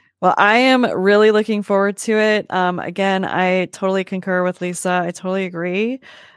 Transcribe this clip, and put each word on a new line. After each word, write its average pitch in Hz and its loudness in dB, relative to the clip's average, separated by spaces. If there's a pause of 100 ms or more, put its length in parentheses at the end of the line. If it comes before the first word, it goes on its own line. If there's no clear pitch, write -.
(220)
Well, 180 4
I 208 4
am 254 4
really 208 4
looking 214 0
forward 196 0
to 220 -2
it. 214 0
Um, 180 -2
again, 190 -2
I 185 0
totally 190 -2
concur 185 -4
with 180 -4
Lisa. 180 -2
I 180 -6
totally 190 -6
agree. 185 -4 (360)